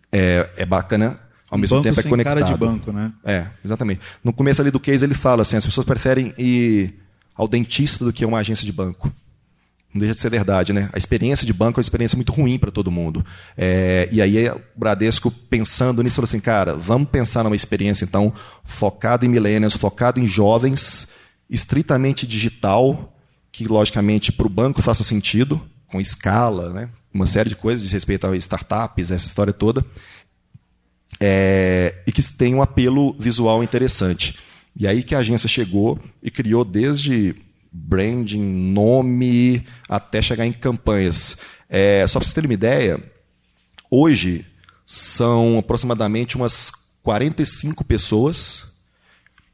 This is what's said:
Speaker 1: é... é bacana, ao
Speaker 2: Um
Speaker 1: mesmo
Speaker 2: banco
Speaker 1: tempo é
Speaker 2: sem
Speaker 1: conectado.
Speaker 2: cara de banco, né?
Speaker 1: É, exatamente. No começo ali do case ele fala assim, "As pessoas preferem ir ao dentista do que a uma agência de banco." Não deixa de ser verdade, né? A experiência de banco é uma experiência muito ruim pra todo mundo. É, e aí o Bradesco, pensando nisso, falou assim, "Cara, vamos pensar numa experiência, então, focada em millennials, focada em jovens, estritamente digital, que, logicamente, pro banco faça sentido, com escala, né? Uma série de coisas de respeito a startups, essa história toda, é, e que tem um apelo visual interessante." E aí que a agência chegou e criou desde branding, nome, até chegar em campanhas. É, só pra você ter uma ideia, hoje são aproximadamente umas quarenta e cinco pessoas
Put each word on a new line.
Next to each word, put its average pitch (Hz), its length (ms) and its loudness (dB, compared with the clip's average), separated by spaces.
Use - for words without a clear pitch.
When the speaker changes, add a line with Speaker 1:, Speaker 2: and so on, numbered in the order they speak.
Speaker 1:
é... 90 460 2
é 92 80 -4
bacana, 104 540 0
ao 101 80 -4
Speaker 2:
Um 104 40 0
Speaker 1:
mesmo 127 160 2
Speaker 2:
banco 147 60 2
Speaker 1:
tempo 147 160 2
é - 20 2
Speaker 2:
sem - 80 -4
Speaker 1:
conectado. 131 300 2
Speaker 2:
cara 92 120 0
de 85 60 0
banco, 110 340 -4
né? 107 220 -6
Speaker 1:
É, 95 220 -2
exatamente. 104 380 -4
No 120 100 0
começo 139 280 2
ali 139 100 2
do 135 80 -2
case 139 260 0
ele 143 80 -2
fala 123 300 2
assim, 110 140 0
"As 104 80 0
pessoas 123 200 -2
preferem 131 520 0
ir 120 580 2
ao 107 120 -2
dentista 120 560 -2
do 120 80 0
que - 120 -4
a 113 40 0
uma 113 120 0
agência 104 260 -4
de 104 60 -6
banco." 90 400 -6
Não 101 60 -4
deixa 107 140 0
de - 60 -6
ser 120 100 -2
verdade, 98 440 0
né? 101 200 -2
A - 40 -6
experiência 120 480 0
de 110 80 0
banco 113 260 0
é - 20 2
uma 113 40 -2
experiência 117 300 -2
muito 123 160 -2
ruim 131 280 0
pra 104 100 0
todo 92 220 -4
mundo. 85 340 -4
É, 92 540 2
e 110 100 2
aí 107 280 4
o - 120 -8
Bradesco, 110 560 0
pensando 120 720 0
nisso, 123 140 -2
falou 120 100 0
assim, 110 120 -4
"Cara, 95 360 0
vamos 113 340 0
pensar 117 340 0
numa 107 120 2
experiência, 101 500 -2
então, 104 280 0
focada 120 600 -2
em 123 40 4
millennials, 107 460 2
focada 123 440 0
em 120 60 2
jovens, 113 840 2
estritamente 135 760 0
digital, 110 880 0
que, 113 160 -10
logicamente, 107 640 2
pro - 180 0
banco 117 320 0
faça 104 220 0
sentido, 123 580 0
com 95 120 -6
escala, 98 720 -2
né? 110 180 -10
Uma 95 140 0
série 110 240 0
de 107 60 -6
coisas 110 320 -2
de 90 40 -6
respeito 98 360 -4
a 95 80 -2
startups, 92 720 -6
essa 90 160 -4
história 101 280 -2
toda, 120 300 0
é, 95 760 2
e - 60 0
que - 100 0
tem 127 200 2
um 135 80 2
apelo 135 560 2
visual 113 460 2
interessante." 113 760 0
E 101 60 0
aí 107 160 2
que 123 140 -4
a 135 40 2
agência 117 280 0
chegou 107 520 0
e 117 80 -8
criou 117 340 0
desde 120 720 0
branding, 104 680 -2
nome, 123 920 2
até 107 320 -4
chegar 113 240 -2
em 120 60 -2
campanhas. 107 840 -2
É, 98 380 4
só - 120 0
pra - 80 -2
você - 60 -6
ter 160 120 -2
uma 123 80 0
ideia, 110 460 0
hoje 107 540 4
são 117 760 2
aproximadamente 117 760 -2
umas 123 360 -2
quarenta 127 400 -2
e - 20 0
cinco - 380 -4
pessoas - 880 -2